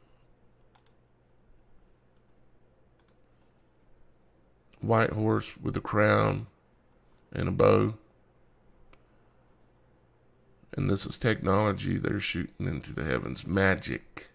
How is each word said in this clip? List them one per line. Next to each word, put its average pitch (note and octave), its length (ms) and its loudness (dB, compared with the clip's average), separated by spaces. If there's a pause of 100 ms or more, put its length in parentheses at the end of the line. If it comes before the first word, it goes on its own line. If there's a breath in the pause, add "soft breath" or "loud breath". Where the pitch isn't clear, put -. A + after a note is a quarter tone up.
(4000)
white A2+ 320 2
horse G#2+ 460 -2
with - 180 -4
a G2+ 60 -4
crown G#2+ 680 2 (840)
and F2+ 160 -2
a - 20 -2
bow. G#2 440 4 (2750)
And F#2+ 120 0
this G2 160 0
is - 120 -12
technology G2 800 0
they're G#2 240 -2
shooting - 460 -6
into D#2+ 260 -8
the B1+ 100 -6
heavens. C2 420 -4
Magic. - 880 -2